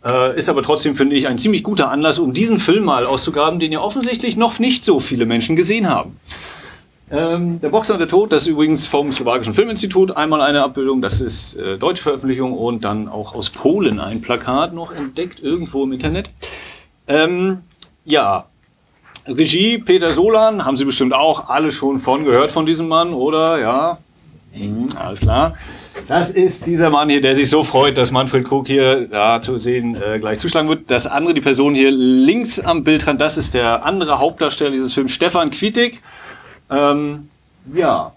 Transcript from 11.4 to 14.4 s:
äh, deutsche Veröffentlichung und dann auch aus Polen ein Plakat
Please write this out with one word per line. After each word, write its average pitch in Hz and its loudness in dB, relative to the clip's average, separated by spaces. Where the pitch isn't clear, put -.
äh, 95 -8
deutsche 160 -2
Veröffentlichung 131 -2
und 117 -4
dann 107 -4
auch 104 -10
aus 104 -6
Polen 143 0
ein 107 -8
Plakat 135 -4